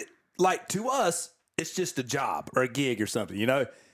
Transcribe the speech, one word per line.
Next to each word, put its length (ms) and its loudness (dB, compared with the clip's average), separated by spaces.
like, 320 2
to 200 -2
us, 420 0
it's 160 -2
just 240 -4
a 60 0
job 520 -4
or 60 6
a 60 2
gig 340 0
or 60 2
something, 300 -4
you 100 0
know? 180 2